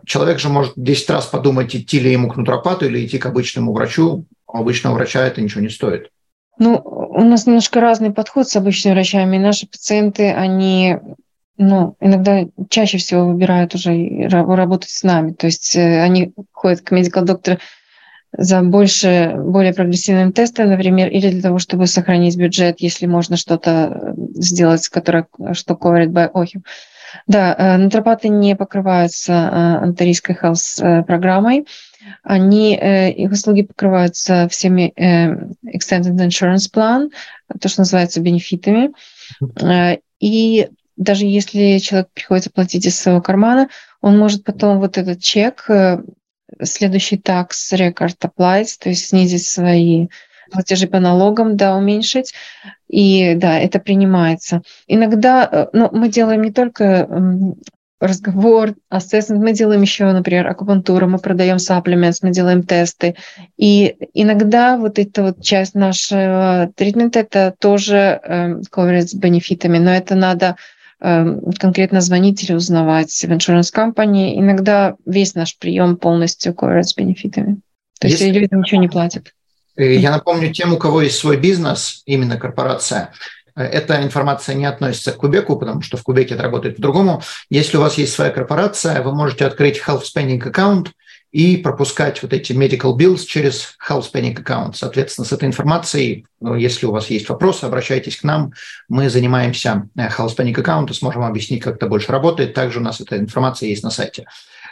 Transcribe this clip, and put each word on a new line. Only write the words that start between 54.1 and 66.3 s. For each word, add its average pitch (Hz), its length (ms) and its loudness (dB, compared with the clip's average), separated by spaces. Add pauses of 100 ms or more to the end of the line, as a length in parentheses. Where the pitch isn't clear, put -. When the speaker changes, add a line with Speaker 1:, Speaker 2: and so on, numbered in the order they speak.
Speaker 2:
Иногда, 226 640 2
э, - 220 0
ну, 226 200 4
мы 226 160 0
делаем 220 340 0
не 220 100 -2
только, 240 320 -2
м, 185 720 0 (420)
разговор, 208 760 2 (140)
ассессмент, 208 540 -2
мы 226 100 2
делаем 208 300 2
еще, 196 300 2
например, 180 340 0
акупунктуру, 185 640 0
мы 185 100 0
продаем 185 380 0
supplements, 175 640 0
мы 185 80 0
делаем 180 320 2
тесты. 175 540 -2 (400)
И 202 400 4 (180)
иногда 220 640 4
вот 214 220 -4
эта 202 240 -2
вот 190 200 -2
часть 190 320 -2
нашего 190 1040 0